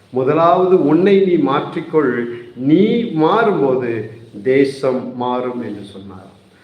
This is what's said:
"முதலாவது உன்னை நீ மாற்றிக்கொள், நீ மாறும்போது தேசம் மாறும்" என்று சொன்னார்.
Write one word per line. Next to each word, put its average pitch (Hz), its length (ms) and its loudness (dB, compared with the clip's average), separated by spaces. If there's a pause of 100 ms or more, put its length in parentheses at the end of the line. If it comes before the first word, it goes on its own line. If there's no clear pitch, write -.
"முதலாவது 165 760 2
உன்னை 190 320 4
நீ 165 320 2
மாற்றிக்கொள், 147 760 -2 (300)
நீ 190 480 2
மாறும்போது 151 1080 0 (340)
தேசம் 131 720 0
மாறும்" 123 460 -4
என்று 104 220 -12
சொன்னார். 95 460 -20 (340)